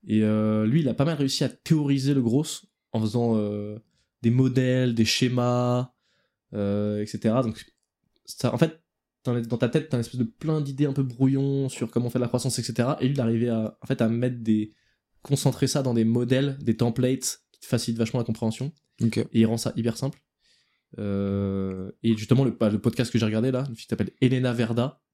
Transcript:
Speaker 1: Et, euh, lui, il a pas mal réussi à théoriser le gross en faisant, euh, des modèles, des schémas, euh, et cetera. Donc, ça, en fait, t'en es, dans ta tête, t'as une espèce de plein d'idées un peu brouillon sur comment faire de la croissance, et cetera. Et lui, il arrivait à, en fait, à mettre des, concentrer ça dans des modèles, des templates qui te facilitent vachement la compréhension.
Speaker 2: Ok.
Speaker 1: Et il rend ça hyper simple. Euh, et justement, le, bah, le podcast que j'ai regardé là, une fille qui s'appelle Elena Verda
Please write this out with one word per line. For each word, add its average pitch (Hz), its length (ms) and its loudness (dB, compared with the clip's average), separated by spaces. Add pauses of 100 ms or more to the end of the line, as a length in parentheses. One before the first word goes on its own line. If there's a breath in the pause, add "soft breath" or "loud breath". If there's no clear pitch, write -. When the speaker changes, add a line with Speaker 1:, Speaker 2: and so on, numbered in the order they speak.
Speaker 1:
Et, 107 160 2
euh, 107 420 2
lui, 131 140 4
il 139 100 2
a 113 60 -2
pas 139 100 0
mal 160 120 -2
réussi 139 260 0
à 127 60 0
théoriser 139 640 0
le 135 80 2
gross 127 420 0 (280)
en 113 80 0
faisant, 113 360 0
euh, 104 400 -4 (440)
des 117 100 2
modèles, 127 640 2
des 113 100 4
schémas, 123 880 0 (600)
euh, 104 480 -2
et 107 40 -4
cetera. 113 380 0
Donc, 113 200 -6 (600)
ça, - 280 -2
en 120 40 -2
fait, 160 240 0 (420)
t'en 120 140 -2
es, 117 60 -2
dans 117 140 -4
ta 117 120 2
tête, 156 200 0
t'as 127 80 -2
une 120 40 0
espèce 123 180 -6
de 120 60 2
plein 156 360 -4
d'idées 139 260 -2
un 135 60 -2
peu 139 100 0
brouillon 135 680 0
sur 117 200 -6
comment 120 200 -2
faire 120 100 -2
de 120 60 2
la - 20 -4
croissance, 123 320 -2
et 117 40 -4
cetera. 123 360 -2
Et 131 80 0
lui, 143 60 0
il 135 80 -2
arrivait 117 280 0
à, 110 320 -2
en - 60 -18
fait, 127 140 -2
à 113 80 2
mettre 120 320 -2
des, 107 320 0 (480 soft breath)
concentrer 139 460 0
ça 139 160 0
dans 127 100 0
des 113 120 4
modèles, 127 560 2
des 113 140 0
templates 127 760 0
qui - 100 -20
te - 40 -20
facilitent 117 340 -2
vachement 113 200 0
la 117 60 -2
compréhension. 117 480 -4 (280)
Speaker 2:
Ok. 117 180 0
Speaker 1:
Et - 120 -4
il 113 140 4
rend 113 120 0
ça 117 200 -4
hyper 113 180 -2
simple. 139 240 -6 (800)
Euh, 98 960 -4 (120)
et 113 140 2
justement, 123 260 2
le, 120 80 0
bah, 113 180 0
le 104 100 0
podcast 117 340 -2
que 117 60 2
j'ai 110 60 2
regardé 110 260 0
là, 127 180 -2
une 117 60 -10
fille - 100 -18
qui - 40 -20
s'appelle - 220 -4 (100)
Elena 127 320 2
Verda 120 480 -2 (120)